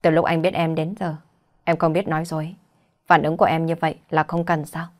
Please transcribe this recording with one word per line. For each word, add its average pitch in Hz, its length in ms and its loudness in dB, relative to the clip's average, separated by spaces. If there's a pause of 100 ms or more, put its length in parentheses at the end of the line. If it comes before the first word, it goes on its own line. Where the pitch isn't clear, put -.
"Từ 170 80 4
lúc 160 140 4
anh 165 180 0
biết 185 120 0
em 160 200 0
đến 160 260 -4
giờ, 165 160 -4 (480)
em 165 120 0
không 165 160 0
biết 190 160 0
nói 160 160 -2
dối. 160 300 -8 (520)
Phản 160 160 6
ứng 156 140 0
của 190 80 4
em 165 220 2
như 165 140 0
vậy 156 180 -2 (120)
là 156 120 2
không 170 220 -2
cần 165 200 -2
sao?" 165 220 -10 (140)